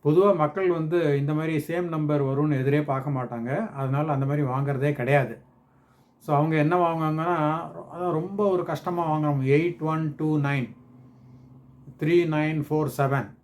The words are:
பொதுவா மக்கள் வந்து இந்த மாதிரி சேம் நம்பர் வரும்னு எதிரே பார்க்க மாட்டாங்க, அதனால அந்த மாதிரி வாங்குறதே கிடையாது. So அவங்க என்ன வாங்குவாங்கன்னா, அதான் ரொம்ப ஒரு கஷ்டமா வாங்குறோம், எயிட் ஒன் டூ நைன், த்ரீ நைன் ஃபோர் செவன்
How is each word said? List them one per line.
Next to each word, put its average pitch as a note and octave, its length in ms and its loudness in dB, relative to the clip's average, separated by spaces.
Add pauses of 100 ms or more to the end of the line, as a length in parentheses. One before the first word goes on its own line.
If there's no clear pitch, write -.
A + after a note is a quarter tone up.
பொதுவா F3+ 260 6 (100)
மக்கள் F3+ 360 0
வந்து D#3+ 220 -2 (200)
இந்த C#3+ 200 0
மாதிரி D#3+ 180 -2 (100)
சேம் F3 260 -4
நம்பர் D3+ 360 0
வரும்னு D3 320 0
எதிரே C#3 240 2
பார்க்க C3+ 320 -4
மாட்டாங்க, A#2+ 340 -6 (300)
அதனால C3+ 340 0
அந்த C3+ 140 0
மாதிரி D3 240 0
வாங்குறதே C#3 380 -2 (100)
கிடையாது. A#2+ 340 2 (920)
So D#3+ 140 -8
அவங்க D#3 240 2
என்ன D#3+ 120 2 (100)
வாங்குவாங்கன்னா, D#3+ 440 0 (640)
அதான் E3+ 260 -4
ரொம்ப G3 240 -4 (140)
ஒரு F3 160 0
கஷ்டமா E3+ 400 -4
வாங்குறோம், D3+ 320 0 (140)
எயிட் E3+ 340 0
ஒன் D#3 140 -2 (160)
டூ D#3 100 0 (160)
நைன், C#3 200 0 (1300)
த்ரீ E3 160 2 (160)
நைன் D#3 260 0 (100)
ஃபோர் D3+ 280 0
செவன் C3+ 320 0 (160)